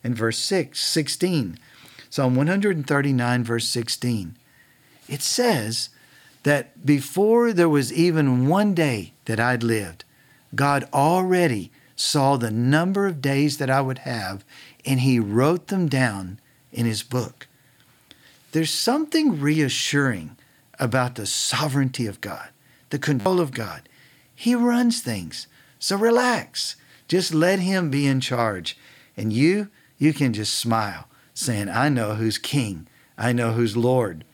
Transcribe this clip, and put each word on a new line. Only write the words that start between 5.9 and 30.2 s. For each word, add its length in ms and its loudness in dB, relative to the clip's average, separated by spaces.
that 420 0
before 680 2
there 160 4
was 240 2
even 560 2
one 260 2
day 380 0
that 160 -2
I'd 220 0
lived, 420 -2
God 380 2
already 800 2
saw 420 2
the 140 -2
number 560 2
of 160 -4
days 340 0
that 140 -2
I 100 2
would 180 -4
have, 460 -8
and 160 2
he 180 4
wrote 500 2
them 200 0
down 500 -2
in 140 -2
his 160 -2
book. 440 -6
There's 180 0
something 680 0
reassuring 960 0
about 360 0
the 120 -8
sovereignty 800 -2
of 140 -10
God, 300 -12
the 80 -4
control 420 0
of 120 -2
God. 360 -10
He 200 0
runs 460 2
things. 460 -8
So 180 -4
relax. 800 0
Just 280 0
let 240 4
him 320 0
be 160 0
in 140 2
charge. 580 -4
And 160 -2
you, 380 2
you 160 2
can 180 0